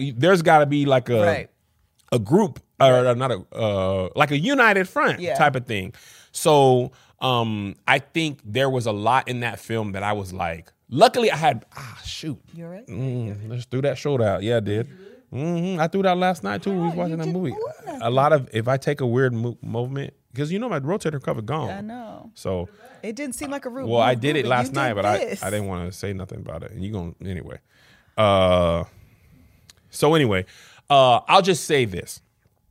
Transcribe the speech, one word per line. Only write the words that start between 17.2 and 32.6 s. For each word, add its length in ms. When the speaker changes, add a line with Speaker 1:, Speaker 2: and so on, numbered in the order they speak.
Speaker 2:
didn't 140
Speaker 1:
movie. 120
Speaker 2:
move 80
nothing. 160
Speaker 1:
A 80
lot 220
of, 200
if 140
I 120
take 220
a 60
weird 260
mo-, 300
movement, 500
'cause 160
you 80
know 100
my 120
rotator 420
cuff 140
is 80
gone. 260
Speaker 2:
I 120
know. 520
Speaker 1:
So 340
Speaker 2:
It 100
didn't 220
seem 140
like 140
a 60
real 160
Speaker 1:
Well, 140
I 140
Speaker 2:
move, 80
Speaker 1:
did 140
it 60
Speaker 2:
but 60
Speaker 1:
last 200
Speaker 2:
you 60
Speaker 1:
night, 140
Speaker 2:
did 80
Speaker 1:
but 100
I, 120
Speaker 2:
this. 240
Speaker 1:
I 80
didn't 180
wanna 240
say 200
nothing 280
about 240
it. 80
And 120
you 80
gon-, 220
anyway. 340
Uh, 680
so 240
anyway, 320
uh, 380
I'll 140
just 220
say 200
this. 360